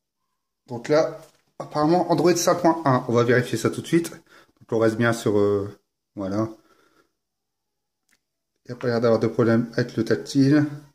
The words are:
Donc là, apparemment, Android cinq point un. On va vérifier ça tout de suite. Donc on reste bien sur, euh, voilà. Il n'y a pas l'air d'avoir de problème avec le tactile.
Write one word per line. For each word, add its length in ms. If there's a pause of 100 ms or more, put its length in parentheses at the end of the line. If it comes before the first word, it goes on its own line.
(680)
Donc 200
là, 320 (380)
apparemment, 540
Android 240
cinq 240
point 240
un. 240
On 40
va 120
vérifier 340
ça 120
tout 100
de 80
suite. 220
Donc 640
on 60
reste 180
bien 160
sur, 240
euh, 320 (460)
voilà. 340 (2250)
Il 60
n'y 20
a 40
pas 100
l'air 140
d'avoir 180
de 80
problème 460
avec 240
le 80
tactile. 600 (300)